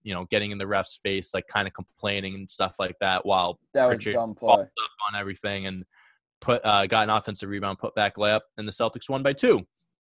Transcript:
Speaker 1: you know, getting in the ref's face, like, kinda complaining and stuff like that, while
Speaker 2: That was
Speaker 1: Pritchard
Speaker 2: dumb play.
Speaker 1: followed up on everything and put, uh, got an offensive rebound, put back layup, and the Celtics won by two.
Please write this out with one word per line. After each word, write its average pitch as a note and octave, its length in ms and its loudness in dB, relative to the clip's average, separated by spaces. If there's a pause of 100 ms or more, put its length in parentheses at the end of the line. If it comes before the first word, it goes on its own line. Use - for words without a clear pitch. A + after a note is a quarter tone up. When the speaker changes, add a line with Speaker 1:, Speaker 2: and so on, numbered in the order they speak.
Speaker 1:
you G#2 140 -10
know, F2+ 100 -6
getting G#2 240 0
in G2+ 80 -8
the G2 80 -6
ref's G2 380 -2
face, G2 320 -2
like, F#2 180 -4
kinda G2+ 160 0
complaining G2 640 -6
and G2 160 -12
stuff - 300 -2
like F#2 200 -2
that, F#2+ 280 2
while F2+ 320 2 (160)
Speaker 2:
That C#3 100 4
was B2+ 120 6
Speaker 1:
Pritchard G#2 180 -2
Speaker 2:
dumb A2+ 180 -2
play. A2+ 140 -6
Speaker 1:
followed G#2+ 160 6
up - 500 -6
on G2+ 60 -4
everything G2 480 -6
and F#2 180 -10 (560)
put, A#2+ 240 0
uh, G2+ 220 4
got A2 160 4
an G#2 80 0
offensive G#2 380 -2
rebound, G2 280 -4
put - 160 -8
back G#2 220 0
layup, G#2 260 2 (160)
and G#2+ 100 -8
the G#2 40 -8
Celtics A#2 360 -4
won C3+ 140 -4
by C#3 120 2
two. C#3 340 2 (420)